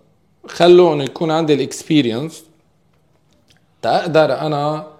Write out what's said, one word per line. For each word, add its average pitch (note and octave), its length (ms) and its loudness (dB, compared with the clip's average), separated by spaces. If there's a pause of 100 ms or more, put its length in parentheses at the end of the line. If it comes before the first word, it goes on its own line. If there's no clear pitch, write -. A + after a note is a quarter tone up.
(480)
خلوا F3 460 4
إنه D3 100 -4
يكون D#3 280 -6
عندي D#3 220 0
الاكسبيرينس C3+ 880 -4 (1400)
تقدر D3+ 580 0
أنا D3+ 480 -4 (120)